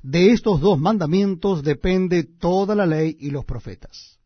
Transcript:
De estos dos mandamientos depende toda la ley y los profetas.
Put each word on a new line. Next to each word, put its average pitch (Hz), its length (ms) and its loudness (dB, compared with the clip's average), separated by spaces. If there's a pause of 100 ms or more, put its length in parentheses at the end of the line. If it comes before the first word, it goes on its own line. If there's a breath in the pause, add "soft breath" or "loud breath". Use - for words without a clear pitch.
De 170 300 4
estos 196 300 2
dos 175 180 2
mandamientos 185 840 0
depende 175 600 0
toda 190 500 -2
la 208 120 0
ley 160 340 0
y 143 100 -8
los 139 160 -6
profetas. - 800 -14